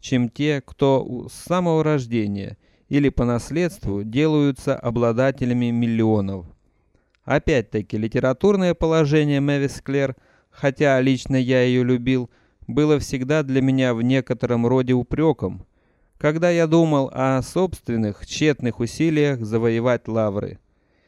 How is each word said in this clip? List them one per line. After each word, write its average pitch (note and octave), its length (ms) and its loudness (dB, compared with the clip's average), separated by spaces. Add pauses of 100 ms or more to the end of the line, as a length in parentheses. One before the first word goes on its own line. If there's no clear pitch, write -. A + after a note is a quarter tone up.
чем B2 300 0
те, C#3+ 340 -2
кто C3+ 400 0
у, A#2+ 240 -10
с - 60 -20
самого E3+ 500 0
рождения A2+ 720 -2 (320)
или C#3+ 220 2
по B2 160 -2
наследству A#2+ 760 -4
делаются C#3+ 720 0
обладателями A#2+ 960 0
миллионов. A2 760 0 (800)
Опять-таки, B2 760 -2
литературное C3 720 0
положение D3+ 680 2
Мэвис C#3 420 -2
Клэр, C3+ 340 -2 (340)
хотя C#3 500 0
лично C3 360 0
я B2+ 260 2
её B2+ 220 2
любил, B2 460 0 (360)
было D3 320 2
всегда C#3 440 -2
для C3+ 200 0
меня C3 320 2
в A2+ 80 -2
некотором A#2+ 640 0
роде B2+ 260 2
упрёком, B2 720 -2 (520)
когда E3 320 0
я E3+ 160 2
думал D#3 460 4
о C3 300 0
собственных A#2 840 -4
тщетных C3+ 520 -2
усилиях D3 640 0
завоевать A#2 640 0
лавры. G#2 520 -4 (500)